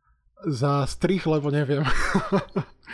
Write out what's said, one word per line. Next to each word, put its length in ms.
za 440
strich, 380
lebo 260
neviem. 340
<laughs> 60